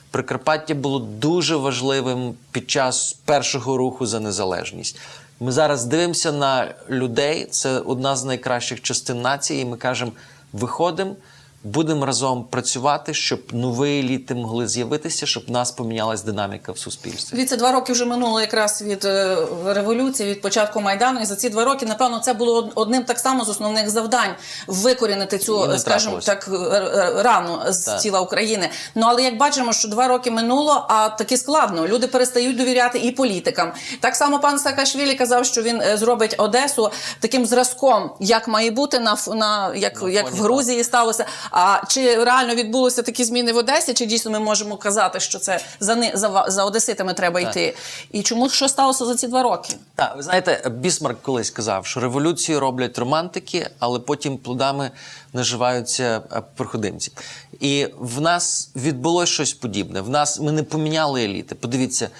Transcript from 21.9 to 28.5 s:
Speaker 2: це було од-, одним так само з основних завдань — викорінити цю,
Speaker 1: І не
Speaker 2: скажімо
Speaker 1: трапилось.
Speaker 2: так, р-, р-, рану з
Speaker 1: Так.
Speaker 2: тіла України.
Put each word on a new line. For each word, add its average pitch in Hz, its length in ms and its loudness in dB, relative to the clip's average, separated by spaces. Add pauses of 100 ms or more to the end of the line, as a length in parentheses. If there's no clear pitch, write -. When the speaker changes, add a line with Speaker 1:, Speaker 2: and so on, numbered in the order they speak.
Speaker 2:
це 247 160 0
було 233 200 2
од-, 226 200 0
одним 226 300 2
так 240 140 -2
само 262 260 2
з 208 40 0
основних 214 420 -2
завдань — 214 440 0 (320)
викорінити 202 720 2
цю, 214 260 2
Speaker 1:
І 147 40 2
не 190 100 2
Speaker 2:
скажімо 202 420 0
Speaker 1:
трапилось. - 40 -6
Speaker 2:
так, 202 240 0
р-, 190 60 -4
р-, 185 680 2
рану 180 500 2
з 185 60 0
Speaker 1:
Так. 208 220 -2
Speaker 2:
тіла 196 200 2
України. 196 500 0 (240)